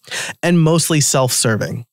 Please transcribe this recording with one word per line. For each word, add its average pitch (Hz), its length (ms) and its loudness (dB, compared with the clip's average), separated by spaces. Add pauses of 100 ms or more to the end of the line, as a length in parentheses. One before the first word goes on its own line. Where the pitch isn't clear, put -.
(440)
and 170 180 4
mostly 156 400 2
self-serving. 117 920 -2